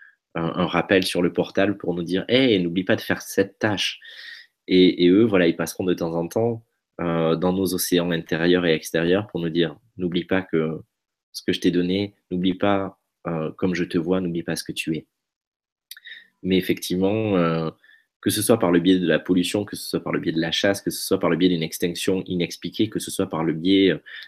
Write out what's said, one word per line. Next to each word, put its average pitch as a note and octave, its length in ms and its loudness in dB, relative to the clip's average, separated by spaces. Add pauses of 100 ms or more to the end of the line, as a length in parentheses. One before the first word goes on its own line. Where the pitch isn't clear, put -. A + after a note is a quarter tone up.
(340)
un, E2+ 100 -4
un E2+ 220 -2
rappel F#2 380 2
sur F2+ 180 -2
le F2 100 0
portable F#2+ 460 -2
pour F2 160 -4
nous F2 80 -4
dire : « F2+ 260 -4
Hey, B2 320 4
n'oublie F2 240 -2
pas A2+ 100 0
de G2+ 60 0
faire - 220 -6
cette - 360 -2
tâche. » - 400 -2 (720)
Et, F2+ 360 6
et F2+ 40 6
eux, G2+ 160 6
voilà, F#2 240 4
ils E2 80 2
passeront E2+ 280 -6
de F2+ 100 0
temps E2+ 180 -2
en E2+ 160 -2
temps, A2+ 340 -2 (380)
euh, E2 360 0
dans F2+ 180 0
nos F#2 200 0
océans F2 360 0
intérieurs F2 560 2
et D#2+ 80 4
extérieurs E2+ 540 0
pour E2+ 120 -6
nous E2+ 80 -2
dire : « D#2+ 300 0 (180)
N'oublie F2 300 -4
pas F#2+ 160 0
que D#2+ 400 -2 (500)
ce - 100 -14
que F#2 120 -2
je - 60 -6
t'ai F#2 100 2
donné, F#2 440 -2 (160)
n'oublie F2+ 240 0
pas, G2 460 -2 (260)
euh, D#2+ 300 -4
comme F#2 180 -2
je E2+ 100 -2
te F2 120 -4
vois, F2+ 240 0
n'oublie E2+ 220 -4
pas E2 140 -6
ce - 60 -8
que D#2+ 100 -10
tu - 220 -6
es. » D3+ 120 -8 (1400)
Mais F#2 160 2
effectivement, G2 800 0
euh, E2 340 0 (500)
que A2 100 0
ce G#2+ 120 -2
soit A#2 160 4
par F2 140 2
le F2 80 6
biais F#2 180 4
de F2+ 80 0
la D#2+ 140 2
pollution, F#2+ 440 0
que F2+ 120 -10
ce - 120 -14
soit E2+ 140 -4
par D#2+ 100 -6
le D#2+ 60 -2
biais D#2 140 -4
de E2 80 -2
la E2 100 -2
chasse, G2+ 320 0
que - 80 -4
ce - 100 -6
soit F#2+ 200 -2
par F2 100 0
le E2 60 2
biais F2+ 120 4
d'une E2+ 140 0
extinction F2 640 -4
inexpliquée, F2+ 640 -4
que - 80 -8
ce - 140 -8
soit F#2+ 160 -4
par D#2+ 160 -4
le E2 80 0
biais, F#2 420 4 (320)